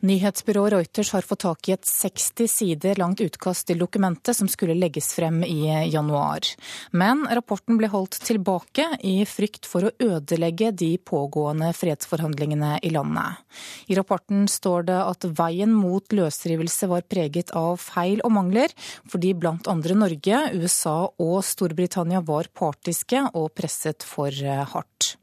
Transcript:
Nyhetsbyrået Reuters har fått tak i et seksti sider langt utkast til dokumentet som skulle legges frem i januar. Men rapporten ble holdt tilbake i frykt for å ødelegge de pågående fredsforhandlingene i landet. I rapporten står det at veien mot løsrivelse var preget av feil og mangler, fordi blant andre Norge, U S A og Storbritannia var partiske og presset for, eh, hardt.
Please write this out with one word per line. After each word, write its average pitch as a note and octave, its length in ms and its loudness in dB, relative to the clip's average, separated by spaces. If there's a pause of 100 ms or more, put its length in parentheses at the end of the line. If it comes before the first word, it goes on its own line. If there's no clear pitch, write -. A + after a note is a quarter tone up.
Nyhetsbyrået G3+ 680 2
Reuters F#3+ 420 0
har F#3 80 2
fått - 220 -4
tak E3+ 240 -2
i - 20 4
et F#3 160 -2
seksti - 640 -2
sider F#3 480 0
langt F3+ 240 0
utkast - 460 -4
til E3+ 100 2
dokumentet F#3+ 560 0
som G3 160 0
skulle E3 240 0
legges E3 400 0
frem E3 320 0
i D#3 460 0
januar. D3+ 500 0 (480)
Men A3 400 4
rapporten A#3 480 0
ble A3 80 2
holdt G3 320 -2
tilbake G3+ 640 0 (160)
i F#3+ 240 2
frykt - 400 -4
for F#3 240 0
å A3+ 80 -2
ødelegge E3+ 800 0
de E3+ 220 0
pågående D3+ 760 -2
fredsforhandlingene D3+ 1120 -2
i E3 80 -2
landet. D3+ 480 -2 (480)
I F#3+ 80 2
rapporten G3 560 0
står F3 400 0
det F#3 80 2
at F#3+ 240 -2 (160)
veien F3 320 2
mot G3 400 2
løsrivelse E3+ 800 0
var F3 160 0
preget E3+ 480 -2
av E3+ 240 0
feil F#3 460 0
og A#3 100 4
mangler, G3+ 400 2 (320)
fordi F#3 320 0
blant E3 320 -2
andre E3 240 0
Norge, G3+ 480 2 (160)
U E3 80 0
S - 180 0
A E3 300 0
og F3 320 2
Storbritannia F3 720 0
var D#3 220 0 (160)
partiske F3 640 -2 (180)
og D#3 160 -2
presset - 480 -6
for, C#3+ 320 -4
eh, C#3 320 -2
hardt. - 580 -6